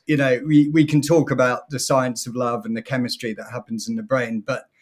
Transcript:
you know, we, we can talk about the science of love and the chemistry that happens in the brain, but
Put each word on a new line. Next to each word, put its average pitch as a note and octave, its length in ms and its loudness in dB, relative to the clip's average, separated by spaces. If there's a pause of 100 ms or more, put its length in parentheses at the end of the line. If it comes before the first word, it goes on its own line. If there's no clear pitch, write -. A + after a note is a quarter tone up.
you D3+ 100 2
know, B2+ 280 2
we, D3 240 6
we D#3 160 4
can D3 160 2
talk D#3 300 4
about B2 380 0
the C3+ 100 -6
science B2+ 480 0
of A#2 80 -10
love A#2+ 300 -2
and A2+ 100 -4
the A2+ 60 -6
chemistry A#2+ 520 -4
that G#2+ 180 -14
happens A2+ 360 -8
in A2+ 80 -4
the A2+ 80 -6
brain, A2+ 420 -2
but - 200 -6 (160)